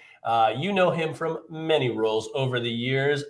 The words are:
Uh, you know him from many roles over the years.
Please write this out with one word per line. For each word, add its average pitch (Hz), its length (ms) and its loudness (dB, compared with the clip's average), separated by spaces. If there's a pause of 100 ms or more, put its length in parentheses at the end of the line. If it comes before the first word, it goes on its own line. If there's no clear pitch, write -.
(240)
Uh, 113 340 4
you 180 140 -2
know 180 200 4
him 160 220 -2
from 160 260 -4 (100)
many 156 400 0
roles 110 440 0
over 131 260 -2
the 117 120 -4
years. 135 580 0